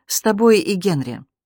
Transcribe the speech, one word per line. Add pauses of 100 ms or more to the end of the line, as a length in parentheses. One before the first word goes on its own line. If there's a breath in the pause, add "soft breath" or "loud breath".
с
тобой
и
Генри. (220)